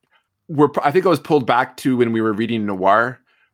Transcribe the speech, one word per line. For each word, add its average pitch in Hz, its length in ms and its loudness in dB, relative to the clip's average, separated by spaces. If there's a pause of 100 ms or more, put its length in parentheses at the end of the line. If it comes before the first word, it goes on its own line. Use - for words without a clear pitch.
(480)
we're, 143 220 2 (120)
I 143 80 0
think 180 160 0
I - 40 2
was 151 100 0
pulled 143 260 0
back 127 320 -2
to 131 180 -2
when 117 140 2
we 113 100 -2
were 110 120 0
reading 110 340 -4
noir, 104 540 0 (340)